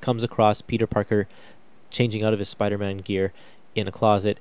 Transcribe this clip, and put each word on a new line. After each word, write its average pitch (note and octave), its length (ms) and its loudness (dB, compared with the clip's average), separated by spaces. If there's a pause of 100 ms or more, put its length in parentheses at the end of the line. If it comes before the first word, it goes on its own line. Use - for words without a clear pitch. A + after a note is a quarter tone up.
comes A#2 240 -2
across G#2+ 360 2
Peter A2+ 240 -2
Parker G#2 420 0 (640)
changing A2 340 0
out A2 100 2
of G2+ 60 0
his G2+ 100 -6
Spider-Man G2+ 480 -4
gear F#2+ 340 -2 (420)
in G#2 140 -2
a F#2+ 60 -6
closet G#2 480 2